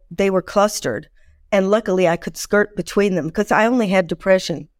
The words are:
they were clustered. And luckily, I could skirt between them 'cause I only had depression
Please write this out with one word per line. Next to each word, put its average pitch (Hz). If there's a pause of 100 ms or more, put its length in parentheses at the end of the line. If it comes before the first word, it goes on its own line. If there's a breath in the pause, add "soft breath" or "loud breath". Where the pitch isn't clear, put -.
they 196
were 190
clustered. 165 (420)
And 190
luckily, 185
I 170
could -
skirt -
between 202
them 156
'cause 151
I 190
only 233
had 185
depression 185 (100)